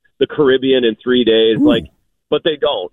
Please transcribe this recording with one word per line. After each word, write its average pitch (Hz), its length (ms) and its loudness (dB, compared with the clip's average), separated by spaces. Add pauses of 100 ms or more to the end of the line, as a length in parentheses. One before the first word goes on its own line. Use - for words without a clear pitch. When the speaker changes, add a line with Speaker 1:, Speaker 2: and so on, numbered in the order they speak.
(200)
Speaker 1:
the 131 80 0
Caribbean 131 560 0
in 113 180 0
three 123 220 0
days. 110 380 2
Speaker 2:
Ooh. 285 40 2
Speaker 1:
Like, 117 200 0 (440)
but 147 140 -2
they 156 160 -4
don't. 127 340 -4